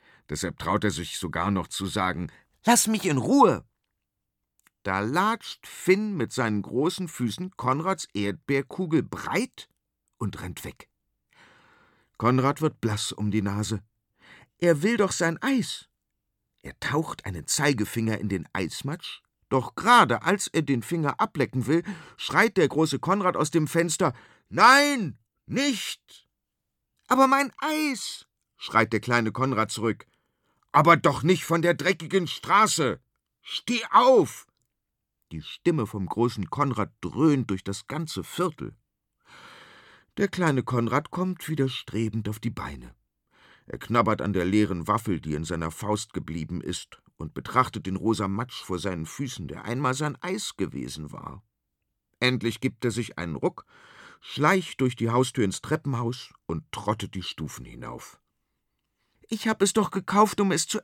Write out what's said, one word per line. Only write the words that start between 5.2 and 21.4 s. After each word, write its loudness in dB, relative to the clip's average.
Finn 0
mit -2
seinen 0
großen -2
Füßen -6
Konrads -2
Erdbeerkugel -2
breit -6
und -6
rennt -10
weg. -16
Konrad 2
wird -2
blass -2
um -2
die 2
Nase. -2
Er 4
will 2
doch 2
sein 0
Eis. -2
Er -16
taucht -4
einen -8
Zeigefinger 0
in -4
den -4
Eismatsch, -6
doch 0
gerade 6
als 0
er 0
den 0
Finger -2
ablecken 0